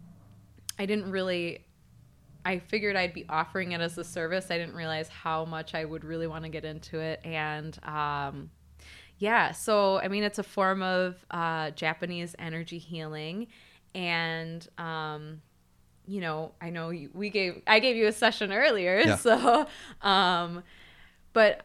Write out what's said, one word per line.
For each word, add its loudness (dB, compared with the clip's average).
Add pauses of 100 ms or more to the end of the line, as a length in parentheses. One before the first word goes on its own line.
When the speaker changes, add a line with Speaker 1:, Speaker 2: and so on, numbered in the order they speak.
(800)
Speaker 1:
I -2
didn't -2
really, -2 (800)
I 0
figured -2
I'd 0
be -12
offering -2
it -2
as -2
a -6
service. -4
I -2
didn't -6
realize -4
how -4
much -8
I -4
would -8
really -6
wanna -8
get -8
into -10
it. -4
And, -6
um, -4 (720)
yeah, 4
so, 4
I -2
mean, -2
it's -2
a -2
form 2
of, 0
uh, -2
Japanese -4
energy -8
healing. -8 (460)
And, -4 (100)
um, -8 (680)
you -6
know, -4
I -8
know -6
you, -8
we -4
gave, -2
I 10
gave 4
you 6
a 4
session 2
earlier. 4
Speaker 2:
Yeah. 6
Speaker 1:
<laughs> 4
So, 6 (340)
um, 4 (720)
but, 6